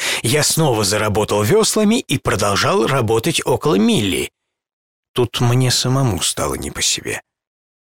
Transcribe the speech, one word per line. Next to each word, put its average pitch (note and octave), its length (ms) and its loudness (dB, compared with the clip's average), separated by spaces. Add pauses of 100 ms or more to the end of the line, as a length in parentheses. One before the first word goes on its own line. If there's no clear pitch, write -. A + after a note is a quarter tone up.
(220)
Я C3+ 220 0
снова B2+ 400 2
заработал G#2 580 0
вёслами G#3+ 580 2
и - 200 -2
продолжал A2+ 640 0
работать B2+ 600 0
около D3 300 0
Милли. F#3 540 0 (840)
Тут - 280 0
мне B2 300 2
самому B2+ 500 0
стало - 320 -4
не D2 160 -6
по - 140 -8
себе. - 400 -4 (580)